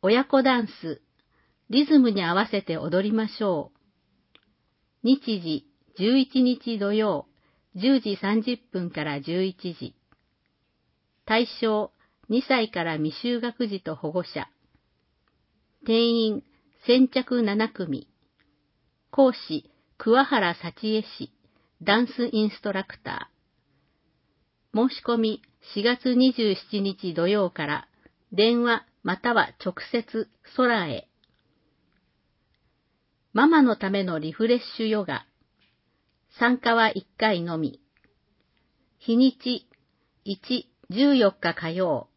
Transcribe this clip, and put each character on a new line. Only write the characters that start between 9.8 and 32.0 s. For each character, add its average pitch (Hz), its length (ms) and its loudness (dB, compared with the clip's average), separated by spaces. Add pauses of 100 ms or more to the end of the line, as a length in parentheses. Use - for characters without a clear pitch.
対 226 240 0 (120)
象、 214 320 -2 (360)
二 233 140 0
歳 233 280 0
か 170 140 -6
ら 160 140 -4
未 151 180 -4 (100)
就 240 140 -2
学 233 280 -6
児 196 120 -6
と 160 160 -10
保 151 160 -8
護 180 100 -2
者。 - 260 -12 (1400)
定 226 180 2
員、 226 400 0 (420)
先 254 220 6
着 254 340 -2
七 214 260 0
組。 160 400 -8 (1000)
講 262 220 6
師、 - 380 -8 (280)
桑 247 260 4
原 196 300 0
幸 214 420 -6
恵 220 60 -2 (160)
氏、 - 140 -14 (500)
ダ 208 200 2
ン 240 40 0
ス 240 240 -4
イ 214 140 0
ン 208 60 0
ス - 100 -20
ト 202 120 -6
ラ 190 120 -4
ク - 160 -18
タ - 300 -12 (1400)
ー。 233 140 2
申 - 60 -4
し - 100 -16
込 233 120 0
み、 220 260 -2 (320)
四 202 80 -4
月 247 320 0
二 254 180 6
十 214 220 0 (160)
七 208 100 -2
日 190 340 -6
土 170 140 0
曜 196 220 0
か 151 160 -8
ら、 147 220 -6 (440)
電 226 300 2
話 233 240 0 (160)
ま 185 140 -4
た 240 180 -2
は - 200 0 (100)
直 180 100 -4 (180)
接 226 360 -6 (280)
空 233 320 0
へ。 120 200 -10 (2250)